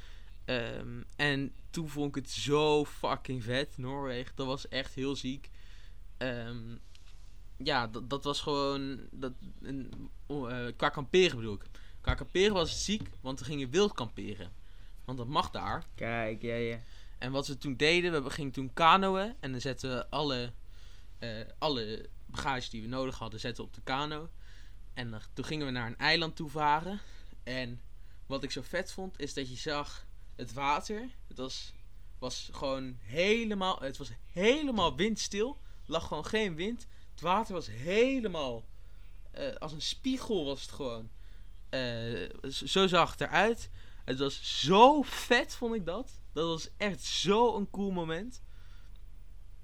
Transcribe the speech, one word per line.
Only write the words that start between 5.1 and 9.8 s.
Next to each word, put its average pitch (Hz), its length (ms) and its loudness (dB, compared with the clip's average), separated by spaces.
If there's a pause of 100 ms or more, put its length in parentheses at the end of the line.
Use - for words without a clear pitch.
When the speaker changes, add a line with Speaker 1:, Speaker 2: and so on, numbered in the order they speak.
Speaker 1:
ziek. 131 340 -6 (680)
Ehm, 117 600 -4 (800)
ja, 131 300 2
dat, 113 240 -6
dat 139 140 -2
was 143 160 2
gewoon, 139 600 0 (100)
dat, 131 220 -4 (300)
een, 113 480 -6 (160)